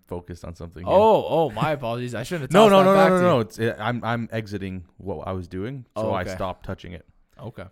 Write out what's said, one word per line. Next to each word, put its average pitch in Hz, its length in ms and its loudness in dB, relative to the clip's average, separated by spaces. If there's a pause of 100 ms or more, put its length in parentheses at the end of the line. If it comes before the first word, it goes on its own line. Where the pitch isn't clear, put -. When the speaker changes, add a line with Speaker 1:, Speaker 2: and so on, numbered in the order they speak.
Speaker 1:
focused 90 380 -12
on 85 100 -12
something 85 300 -14
here. 117 100 -2
Speaker 2:
Oh, 196 340 6
oh, 151 220 0
my 113 220 -2
apologies. 123 420 -6
I 110 80 -6
shouldn't 160 200 -8
have 135 100 -8
Speaker 1:
No, 208 160 8
Speaker 2:
tossed 190 160 8
Speaker 1:
no, - 0 -
Speaker 2:
that - 0 -
Speaker 1:
no, 190 100 6
Speaker 2:
back 190 160 6
Speaker 1:
no, 185 60 4
Speaker 2:
to 180 60 2
Speaker 1:
no, 180 60 4
Speaker 2:
you. 170 60 4
Speaker 1:
no. 123 60 4
It's, 107 180 -6
it, 113 220 -2
I'm, 113 240 -4
I'm 117 260 -4
exiting 98 540 -8 (140)
what 95 280 -10
I 95 60 -6
was 92 160 -8
doing, 113 380 -10 (100)
so 110 140 -4
Speaker 2:
Oh, - 20 -2
Speaker 1:
I 98 100 -4
Speaker 2:
okay. 92 120 -8
Speaker 1:
stopped 92 320 -8
touching 95 260 -12
it 82 120 -18 (360)
Speaker 2:
Okay. 101 320 -16